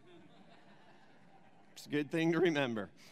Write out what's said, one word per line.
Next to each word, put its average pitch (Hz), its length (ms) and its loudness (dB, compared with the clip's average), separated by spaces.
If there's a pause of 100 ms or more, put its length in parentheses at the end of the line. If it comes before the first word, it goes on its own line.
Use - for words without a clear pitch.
(1700)
It's - 120 -18
a - 40 -18
good 147 200 -2
thing 165 220 2
to 165 80 2
remember. 135 500 0 (220)